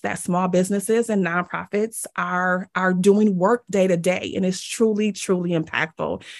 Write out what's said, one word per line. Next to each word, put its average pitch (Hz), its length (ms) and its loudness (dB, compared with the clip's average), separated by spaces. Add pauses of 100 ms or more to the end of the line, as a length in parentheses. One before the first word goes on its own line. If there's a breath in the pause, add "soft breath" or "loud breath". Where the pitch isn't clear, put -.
that 202 160 -6
small 180 260 0
businesses 202 640 0
and 196 160 0
nonprofits 180 800 -4 (100)
are, 180 600 -2
are 185 180 2
doing 196 420 4
work 208 320 2
day 190 200 2
to 180 80 2
day. 170 400 -2
And 190 100 0
it's 185 160 -2
truly, 214 480 0
truly 180 400 -2
impactful, 160 720 -2 (160 loud breath)